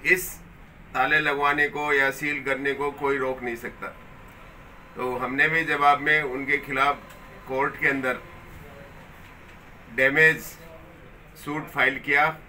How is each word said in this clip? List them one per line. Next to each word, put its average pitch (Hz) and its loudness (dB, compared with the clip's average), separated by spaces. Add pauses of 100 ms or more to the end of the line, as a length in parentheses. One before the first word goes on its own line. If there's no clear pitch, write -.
इस 180 4 (600)
ताले 139 4
लगवाने 143 2
को 147 -2
या 139 4
सील 143 -6
करने 139 0
को 139 -2
कोई 139 -2
रोक 131 -2
नहीं 120 -4
सकता। 110 -12 (1080)
तो 127 -2
हमने 131 2
भी 160 2
जवाब 147 4
में 151 2
उनके 139 -2
खिलाफ 139 0 (520)
कोर्ट 131 0
के 156 2
अंदर 131 0 (1800)
डैमेज 156 4 (1000)
सूट 151 -6
फाइल 135 2
किया। 147 2 (220)